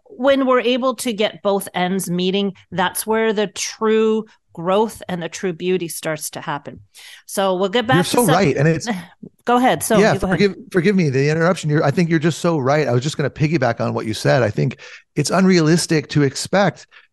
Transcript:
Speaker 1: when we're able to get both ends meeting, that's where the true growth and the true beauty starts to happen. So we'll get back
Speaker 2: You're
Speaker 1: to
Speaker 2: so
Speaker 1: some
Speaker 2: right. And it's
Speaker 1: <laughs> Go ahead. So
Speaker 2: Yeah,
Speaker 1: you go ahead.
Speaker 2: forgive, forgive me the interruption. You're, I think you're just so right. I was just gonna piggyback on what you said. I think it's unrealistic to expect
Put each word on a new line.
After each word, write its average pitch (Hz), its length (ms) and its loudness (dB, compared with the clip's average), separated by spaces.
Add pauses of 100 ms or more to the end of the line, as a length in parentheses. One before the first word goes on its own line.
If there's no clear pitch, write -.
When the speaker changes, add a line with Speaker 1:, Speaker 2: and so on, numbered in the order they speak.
Speaker 1:
when 269 400 0
we're 254 160 2
able 247 360 0
to 247 140 -4
get 202 300 -4
both 196 320 -2
ends 180 360 -2
meeting, 185 440 -2 (180)
that's 180 340 -4
where 220 280 0
the 208 140 -2
true 220 800 -2 (280)
growth 196 560 -2
and 170 120 -6
the 165 60 -8
true 185 240 -6
beauty 175 360 -2
starts 156 420 -8
to - 100 -12
happen. - 400 -10 (460)
So 190 300 -2
we'll 190 140 0
get 226 180 0
back 262 80 2
Speaker 2:
You're 175 80 4
Speaker 1:
to - 80 -4
Speaker 2:
so 240 140 2
Speaker 1:
some - 20 2
Speaker 2:
right. 170 280 2
And 143 120 2
it's 165 260 0
Speaker 1:
<laughs> 185 40 -6 (480)
Go 240 120 2
ahead. 247 260 2
So 220 140 2
Speaker 2:
Yeah, 196 160 4
Speaker 1:
you 190 60 -2
go 196 80 -4
ahead. 180 120 0
Speaker 2:
forgive, 196 160 2 (160)
forgive 190 240 2
me 170 140 2
the 139 200 2
interruption. 165 400 0
You're, 147 140 2
I 147 80 2
think 170 180 2
you're 165 100 2
just 156 200 0
so 170 200 0
right. 139 280 2
I 120 60 0
was 123 100 2
just 151 140 -6
gonna 139 120 -2
piggyback 131 520 0
on 117 120 -2
what 113 120 -4
you 110 80 -4
said. 143 280 2
I 107 80 2
think 143 300 -4 (360)
it's 147 160 -2
unrealistic 170 800 2
to 147 120 0
expect 175 680 0 (240)